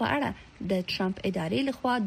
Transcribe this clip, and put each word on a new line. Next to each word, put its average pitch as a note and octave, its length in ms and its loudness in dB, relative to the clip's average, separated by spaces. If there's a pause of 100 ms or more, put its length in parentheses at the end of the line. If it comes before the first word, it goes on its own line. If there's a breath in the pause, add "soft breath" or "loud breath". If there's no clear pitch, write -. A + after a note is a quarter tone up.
په - 140 2
اړه - 560 -4
د F3+ 180 0
ټرمپ F#3+ 380 -2
ادارې F3+ 300 0 (100)
لخوا B3 260 0 (100)